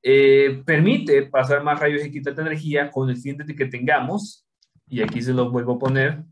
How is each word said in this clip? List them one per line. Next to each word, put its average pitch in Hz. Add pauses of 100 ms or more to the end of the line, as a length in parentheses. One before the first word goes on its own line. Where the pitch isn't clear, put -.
eh, 139
permite 151
pasar 139
más 147
rayos 147
X 143
de 139
alta 151
energía 151
con 131
el 123
fin 139
de 151
que 135
tengamos, 139 (400)
y 120
aquí 110
se 127
los 123
vuelvo 123
a 120
poner 139